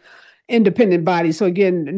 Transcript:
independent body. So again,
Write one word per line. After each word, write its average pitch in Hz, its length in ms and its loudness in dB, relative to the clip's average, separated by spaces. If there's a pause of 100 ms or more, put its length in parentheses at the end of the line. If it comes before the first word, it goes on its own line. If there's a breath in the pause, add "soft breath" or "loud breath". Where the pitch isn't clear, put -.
(480 soft breath)
independent 196 560 2
body. 170 280 0
So 196 140 -2
again, 180 520 0